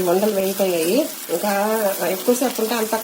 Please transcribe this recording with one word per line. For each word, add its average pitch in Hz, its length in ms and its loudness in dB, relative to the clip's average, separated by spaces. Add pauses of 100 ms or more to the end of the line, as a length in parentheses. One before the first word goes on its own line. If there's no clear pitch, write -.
(120)
ఉండలు 208 260 2
వేగిపోయాయి. 190 640 0 (340)
ఇంకా 190 180 0 (640)
ఎక్కువసేపు 247 460 0
ఉంటే 220 200 -2
అంతా 220 220 -2